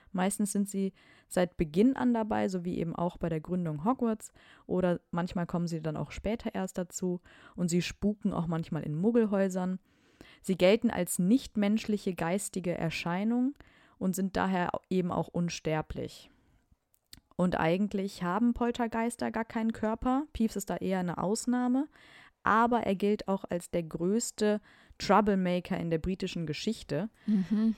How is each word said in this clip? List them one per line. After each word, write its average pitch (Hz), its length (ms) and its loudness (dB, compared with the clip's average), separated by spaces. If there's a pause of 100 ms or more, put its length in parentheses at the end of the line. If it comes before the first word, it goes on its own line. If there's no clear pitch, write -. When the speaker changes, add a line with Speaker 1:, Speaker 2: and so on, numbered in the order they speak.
(140)
Speaker 1:
Meistens 196 380 0
sind 202 160 0
sie 196 240 -2 (340)
seit 185 300 0
Beginn 185 400 4
an 247 160 2
dabei, 214 380 0
so 175 160 -4
wie 180 100 -4
eben 170 180 -2
auch 175 220 -2
bei 170 140 -2
der 160 100 -2
Gründung 165 420 -4
Hogwarts 226 480 -2 (360)
oder 180 340 0 (100)
manchmal 175 360 -2
kommen 175 200 -2
sie 165 140 -4
dann 156 160 -4
auch 156 140 -6
später - 440 -6
erst 190 220 -6
dazu 180 460 -4 (340)
und 175 140 0
sie 175 100 4
spuken 208 540 -2
auch 170 120 -2
manchmal 165 360 -4
in 147 120 -4
Muggelhäusern. 190 840 2 (640)
Sie 190 160 -2
gelten 208 320 6
als - 280 -2
nichtmenschliche 208 960 2
geistige 175 640 -2
Erscheinung 220 800 0 (420)
und 185 180 0
sind 190 220 -2
daher 180 340 2 (200)
eben 180 200 0
auch 165 180 -2
unsterblich. - 1000 -4 (1080)
Und 175 220 2
eigentlich 190 640 0
haben 214 320 2
Poltergeister 233 760 -2
gar 226 160 -4
keinen 226 260 -2
Körper. 254 600 -2
Peeves 226 240 -2
ist 196 140 -6
da 175 60 -4
eher 185 240 -2
eine 175 180 -2
Ausnahme, 247 680 0 (560)
aber 233 380 4
er 202 120 0
gilt 202 320 0
auch 190 220 0
als 175 220 -4
der 175 120 0
größte 208 800 0 (380)
Troublemaker 185 800 4
in 170 120 -2
der 165 80 2
britischen 175 480 -4
Geschichte. 170 640 -4 (180)
Speaker 2:
Mhm. 214 500 2